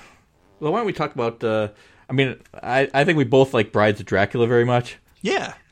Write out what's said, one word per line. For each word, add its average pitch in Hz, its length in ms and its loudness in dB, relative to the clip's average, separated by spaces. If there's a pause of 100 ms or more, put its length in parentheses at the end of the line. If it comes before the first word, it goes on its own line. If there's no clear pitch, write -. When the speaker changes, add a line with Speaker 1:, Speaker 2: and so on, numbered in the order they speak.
(600)
Speaker 1:
well, 151 140 -4
why 220 60 -2
don't 233 60 -4
we 190 80 -4
talk 156 220 -6
about, 117 280 -4
uh, 110 260 -2 (400)
I 135 40 -8
mean, 131 240 0 (240)
I, - 320 -2
I 139 100 2
think 160 140 2
we 143 60 2
both 135 300 4
like 110 180 0
Brides 107 280 2
of 95 60 -14
Dracula 110 420 0
very 120 180 2
much. 120 320 -2 (240)
Speaker 2:
Yeah. 359 320 -4 (180)